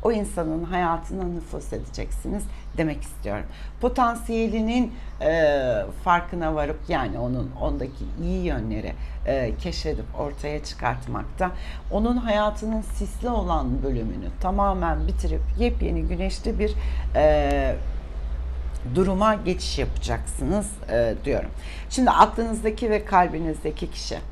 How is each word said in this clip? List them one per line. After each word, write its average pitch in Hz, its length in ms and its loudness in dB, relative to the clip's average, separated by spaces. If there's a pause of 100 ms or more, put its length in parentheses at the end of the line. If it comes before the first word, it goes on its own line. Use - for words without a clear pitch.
o 220 80 4
insanın 170 520 0
hayatına 175 600 0
nüfuz 175 500 -6
edeceksiniz - 720 -4 (340)
demek 156 240 0
istiyorum. - 440 -6 (360)
Potansiyelinin, 233 1120 2 (280)
e, 147 500 4 (320)
farkına 170 520 2
varıp, 151 320 0
yani 127 320 0
onun, 123 320 -2 (100)
ondaki 135 440 -2 (180)
iyi 180 200 0
yönleri, 110 500 -2 (340)
e, 123 320 2
keşfedip 151 600 -4
ortaya 147 440 -4
çıkartmakta, 123 880 -2 (400)
onun 226 260 4
hayatının 220 640 0
sisli 214 480 -4
olan 156 540 2
bölümünü 113 440 -2 (140)
tamamen 185 680 2
bitirip 170 340 0 (180)
yepyeni 165 420 2
güneşli 180 580 -2
bir, 190 140 2 (420)
e, 143 600 4 (1200)
duruma 190 380 4
geçiş 180 460 -2
yapacaksınız, 135 880 0 (220)
e, 113 240 4 (120)
diyorum. 117 240 0 (400)
Şimdi 254 220 4
aklınızdaki 220 800 4
ve 208 160 2
kalbinizdeki 156 840 2
kişi - 260 -6 (140)